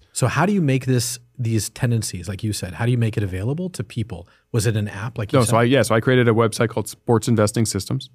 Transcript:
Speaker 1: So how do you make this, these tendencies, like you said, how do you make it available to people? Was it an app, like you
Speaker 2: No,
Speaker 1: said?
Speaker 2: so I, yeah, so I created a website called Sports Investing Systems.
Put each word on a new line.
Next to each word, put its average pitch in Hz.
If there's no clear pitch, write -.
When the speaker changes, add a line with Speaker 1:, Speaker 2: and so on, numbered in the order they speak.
Speaker 1:
So -
how 135
do 208
you 196
make 131
this, 123
these 113
tendencies, 107
like 98
you 110
said, 92
how 107
do 120
you 123
make 113
it 110
available 113
to 120
people? 90
Was 107
it 113
an 104
app, 104
like 107
you 143
Speaker 2:
No, 117
Speaker 1:
said? 98
Speaker 2:
so 113
I, 117
yeah, 123
so 110
I 113
created 123
a 117
website 113
called -
Sports -
Investing 107
Systems. 123